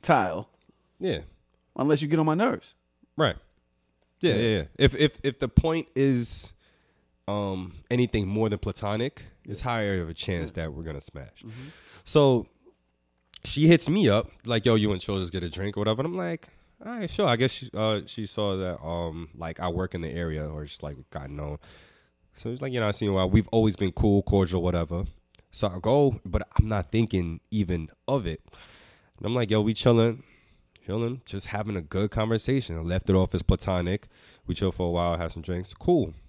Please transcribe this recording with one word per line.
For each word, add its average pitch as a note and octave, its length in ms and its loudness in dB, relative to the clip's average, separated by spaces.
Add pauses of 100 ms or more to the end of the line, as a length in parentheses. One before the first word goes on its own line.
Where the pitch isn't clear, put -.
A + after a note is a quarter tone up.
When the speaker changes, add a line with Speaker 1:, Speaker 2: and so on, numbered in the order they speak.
Speaker 1:
tile. G2 460 2 (500)
Speaker 2:
Yeah. B2+ 220 -4 (560)
Speaker 1:
Unless D3 260 2
you D3 60 -4
get D#3+ 100 2
on D#3 80 2
my D#3 80 2
nerves. A3 400 -2 (420)
Speaker 2:
Right. C3+ 200 2 (840)
Yeah, D#3+ 140 2
Speaker 1:
Yeah. G#2 60 2
Speaker 2:
yeah, A2+ 180 2
yeah. D2+ 60 -2 (140)
If, C3+ 160 6
if, D3 280 0
if C3+ 180 -4
the C3 80 -2
point D#3+ 460 2
is, C3 580 0 (760)
um, F#2+ 460 -4 (160)
anything A#2+ 380 2
more G#2+ 200 0
than G2+ 100 -2
platonic, G#2+ 680 -4 (200)
it's G2+ 180 -10
higher G#2+ 400 -2
of D#2+ 60 -6
a E2 60 -10
chance E2 400 -4
Speaker 1:
Yeah. E2 100 -4
Speaker 2:
that D#2 100 -8
we're D#2+ 80 -12
gonna D2+ 180 -10
smash. - 440 -18
Speaker 1:
Mm-hmm. A#2+ 240 -16 (360)
Speaker 2:
So C3+ 420 4 (1000)
she D3+ 240 2
hits E3 200 8
me F3 200 4
up, G#2 220 2 (140)
like, A2+ 220 0
"Yo, A#2 80 6
you G#2+ 180 4
and F#2 80 -2
Chill G2 200 -4
just F2 120 -6
get F2+ 100 -4
a F2 60 -6
drink F#2+ 280 -6
or G2+ 40 -4
whatever." A2 220 0
And D#3 60 -4
I'm - 80 -6
like, - 320 -8 (360)
"All A3+ 80 -12
right, G#3+ 180 -8
sure." G3+ 160 0
I A#2+ 100 4
guess B2+ 160 2
she, - 200 -12
uh, G#2+ 340 -2
she G#2+ 200 -10
saw G2+ 300 -2
that, F#2 280 -6
um, E2 500 -6
like, E2 260 -10
I F2+ 80 -2
work F2+ 260 -4
in F2 80 -6
the D#2+ 80 -6
area D#2 360 -4
or D2+ 180 -8
just, - 180 -16
like, D2 140 -10 (140)
got C#2+ 200 -12
known. D2 280 -8 (760)
So - 160 -8
it's B2+ 100 -8
like, C3+ 120 -6
"You B2 80 -2
know, G#2+ 80 2
I - 20 2
seen G#2 160 -2
you G2 60 2
a - 40 2
while. F#2 140 2
We've G#2 180 4
always A2 280 4
been F#2+ 160 0
cool, G2+ 300 4
cordial, F#2 400 2
whatever." E2+ 420 -2 (480)
So - 160 -2
I F2+ 120 -6
go, B2+ 460 4
but G2 200 -4 (120)
I'm A2 100 2
not G#2 240 -2
thinking F2+ 480 0 (100)
even F2 380 -2 (180)
of B2 200 -2
it. D#2+ 160 -6 (760)
And - 100 -10
I'm A2+ 80 -2
like, A#2 160 0
"Yo, G#2+ 120 4
we A2 100 2
chilling, A#2 500 4 (640)
chilling, A#2 400 -6
just - 200 -10
having G#2 300 -6
a F2 60 -4
good F#2+ 280 -2
conversation." A2+ 640 0
I E2 40 -6
left F2 280 -2
it F#2+ 80 6
off F#2 180 2
as F2 80 0
platonic. F2+ 640 0 (380)
We F2+ 80 -4
chill F#2+ 180 0
for F2+ 160 -4
a - 20 0
while, E2+ 260 0
have E2 160 -6
some E2 100 -12
drinks. F2+ 320 -6
Cool. A#2+ 400 0 (140)